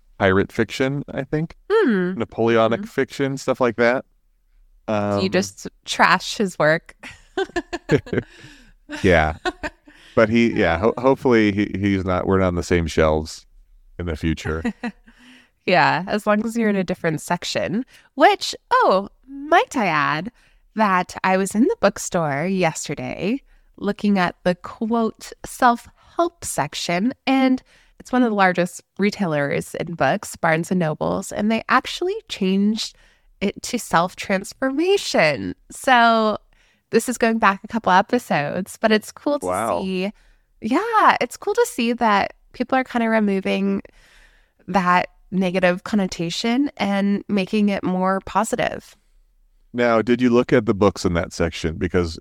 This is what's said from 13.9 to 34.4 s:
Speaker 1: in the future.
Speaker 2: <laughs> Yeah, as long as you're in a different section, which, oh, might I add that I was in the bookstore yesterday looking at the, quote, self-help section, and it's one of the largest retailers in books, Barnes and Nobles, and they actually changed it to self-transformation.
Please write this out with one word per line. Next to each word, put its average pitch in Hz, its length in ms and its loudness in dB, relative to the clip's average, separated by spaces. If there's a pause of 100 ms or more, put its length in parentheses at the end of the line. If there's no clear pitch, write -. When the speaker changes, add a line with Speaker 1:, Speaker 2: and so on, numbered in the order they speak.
Speaker 1:
in 87 80 -8
the 80 80 -6
future. 80 520 -4
Speaker 2:
<laughs> 214 60 -6 (920)
Yeah, 156 420 2
as 208 200 -4
long 214 180 2
as 226 120 -6
you're 226 120 0
in 202 60 0
a 190 80 0
different 170 380 -4
section, 175 640 -4 (300)
which, 370 380 2 (160)
oh, 226 380 2 (220)
might 294 480 0
I 220 80 0
add 156 440 -2 (460)
that 190 480 0
I 190 140 2
was 190 180 -2
in 220 80 4
the 427 160 2
bookstore 160 640 0
yesterday 180 960 -4 (360)
looking 202 420 0
at 175 240 0
the, 180 120 2
quote, - 760 -4 (140)
self-help - 1000 -2
section, 180 720 -4 (120)
and 262 380 2 (340)
it's - 140 -20
one 254 120 2
of 233 60 2
the 214 60 -2
largest 180 480 0 (160)
retailers 170 760 -2
in 170 200 -6
books, 151 400 -2
Barnes 165 340 -2
and 185 120 0
Nobles, 165 500 -4
and 208 180 -2
they 226 200 -2
actually 359 480 -4 (100)
changed 202 720 -2 (420)
it - 240 -6
to - 160 -6
self-transformation. 196 1800 -2 (160)